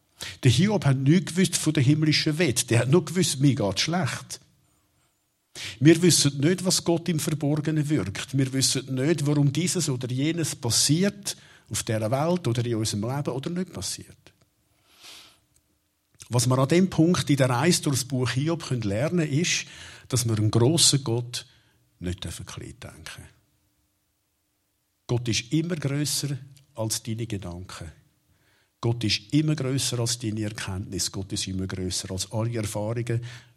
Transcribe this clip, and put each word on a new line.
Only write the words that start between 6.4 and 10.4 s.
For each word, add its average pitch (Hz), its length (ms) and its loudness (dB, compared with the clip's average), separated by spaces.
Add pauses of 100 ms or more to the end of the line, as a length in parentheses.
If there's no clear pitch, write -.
was 185 200 0
Gott 170 260 0
im 156 100 0
Verborgenen 151 680 0
wirkt. 101 480 -2
Wir 131 160 2
wissen 131 420 -2
nicht, 143 300 0
warum 147 260 4
dieses 170 380 0
oder 123 200 -4
jenes 151 460 -2